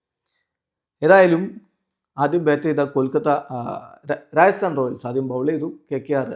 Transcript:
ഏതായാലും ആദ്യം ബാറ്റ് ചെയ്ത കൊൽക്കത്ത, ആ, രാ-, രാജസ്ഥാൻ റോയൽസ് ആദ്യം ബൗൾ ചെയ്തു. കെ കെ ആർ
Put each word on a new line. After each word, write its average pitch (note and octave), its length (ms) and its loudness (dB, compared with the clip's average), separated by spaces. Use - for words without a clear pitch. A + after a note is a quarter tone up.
ഏതായാലും F3 420 6
ആദ്യം D3+ 280 0
ബാറ്റ് D3+ 240 2
ചെയ്ത D3 180 0
കൊൽക്കത്ത, C#3 420 -2
ആ, B2+ 80 -10
രാ-, - 180 -8
രാജസ്ഥാൻ F#3 400 2
റോയൽസ് B2+ 320 -4
ആദ്യം C3 200 -4
ബൗൾ B2+ 200 -4
ചെയ്തു. D#3+ 220 -4
കെ C3+ 140 -6
കെ C#3 140 -6
ആർ C3+ 220 -2